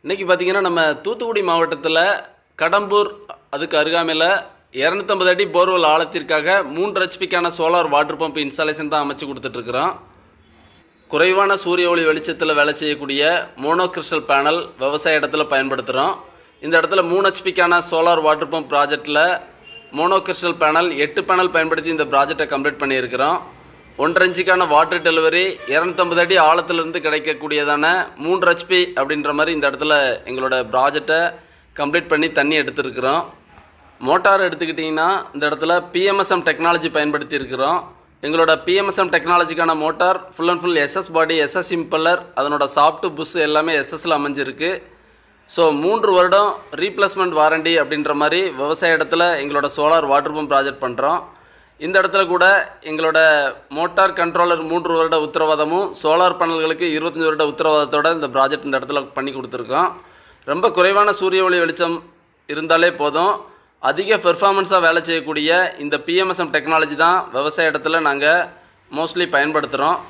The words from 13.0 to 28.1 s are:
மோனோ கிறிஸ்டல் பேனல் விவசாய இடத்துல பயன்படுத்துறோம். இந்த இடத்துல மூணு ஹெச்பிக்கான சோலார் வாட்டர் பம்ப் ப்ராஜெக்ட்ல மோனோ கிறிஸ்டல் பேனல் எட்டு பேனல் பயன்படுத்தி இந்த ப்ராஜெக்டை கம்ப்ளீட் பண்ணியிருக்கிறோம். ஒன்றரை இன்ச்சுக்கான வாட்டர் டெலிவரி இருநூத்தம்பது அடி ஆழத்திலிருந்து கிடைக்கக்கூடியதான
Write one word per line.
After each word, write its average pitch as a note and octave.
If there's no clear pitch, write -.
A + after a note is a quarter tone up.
மோனோ F3
கிறிஸ்டல் D#3
பேனல் D3+
விவசாய D3+
இடத்துல D3
பயன்படுத்துறோம். C3+
இந்த D#3+
இடத்துல F3
மூணு F#3+
ஹெச்பிக்கான F3
சோலார் E3
வாட்டர் D#3
பம்ப் D#3
ப்ராஜெக்ட்ல D3
மோனோ F3+
கிறிஸ்டல் E3+
பேனல் D#3+
எட்டு D3
பேனல் F#3
பயன்படுத்தி D#3+
இந்த D3+
ப்ராஜெக்டை C#3+
கம்ப்ளீட் C#3+
பண்ணியிருக்கிறோம். C3
ஒன்றரை E3+
இன்ச்சுக்கான F3+
வாட்டர் D#3+
டெலிவரி E3
இருநூத்தம்பது E3+
அடி F3+
ஆழத்திலிருந்து E3
கிடைக்கக்கூடியதான D3+